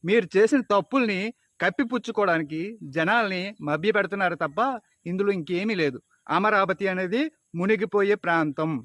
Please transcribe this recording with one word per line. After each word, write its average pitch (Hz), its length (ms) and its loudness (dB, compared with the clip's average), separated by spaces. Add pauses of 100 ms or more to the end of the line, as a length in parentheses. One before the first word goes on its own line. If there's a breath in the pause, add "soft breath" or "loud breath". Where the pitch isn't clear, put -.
మీరు 196 280 2
చేసిన 220 280 4 (100)
తప్పుల్ని 208 500 0 (400)
కప్పిపుచ్చుకోవడానికి 190 1000 0 (340)
జనాల్ని 185 480 0 (240)
మభ్యపెడుతున్నారు 185 760 0
తప్ప 151 160 -4 (460)
ఇందులో 190 260 0
ఇంకేమీ 185 420 -2
లేదు. 147 240 0 (380)
అమరావతి 196 520 2
అనేది 185 320 -2 (380)
మునిగిపోయే 202 560 2
ప్రాంతం 160 560 0 (140)